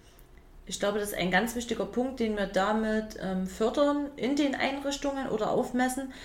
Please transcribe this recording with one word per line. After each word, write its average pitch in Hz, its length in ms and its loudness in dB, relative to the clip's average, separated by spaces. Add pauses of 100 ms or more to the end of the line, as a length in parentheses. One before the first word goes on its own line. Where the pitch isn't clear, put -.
(680)
Ich 185 120 -8
glaube, 202 200 2
das 202 100 -2
ist - 80 -4
ein 175 120 2
ganz 196 260 4
wichtiger 226 300 -2
Punkt, 254 340 -2
den 214 180 0
wir 196 100 0
damit, 214 760 0
ähm, 185 240 -2
fördern 285 720 2
in 269 200 0
den 285 200 2
Einrichtungen 277 760 -2
oder 214 220 0
aufmessen, 254 600 0 (140)